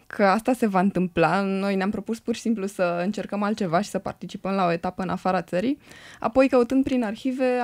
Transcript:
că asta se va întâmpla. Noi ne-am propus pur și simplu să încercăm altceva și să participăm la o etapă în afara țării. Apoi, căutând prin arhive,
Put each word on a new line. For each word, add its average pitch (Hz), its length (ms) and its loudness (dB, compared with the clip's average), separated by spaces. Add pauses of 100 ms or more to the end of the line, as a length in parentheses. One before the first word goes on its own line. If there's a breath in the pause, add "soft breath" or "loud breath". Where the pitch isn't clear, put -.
că - 180 0
asta 214 280 4
se 240 140 0
va 190 140 2
întâmpla. 185 600 2
Noi 196 360 -2
ne-am 190 140 0
propus 220 300 -6
pur 233 140 -4
și - 60 -8
simplu 220 260 -2
să 175 380 -2
încercăm 202 380 -4
altceva 202 380 0
și 202 80 -4
să - 100 -4
participăm - 560 -8
la 190 120 2
o 170 60 2
etapă 180 300 -4
în 180 60 -4
afara 185 340 0
țării. 214 360 -2 (420 loud breath)
Apoi, 262 280 4
căutând 262 360 4
prin 247 200 0
arhive, 254 400 -4 (200)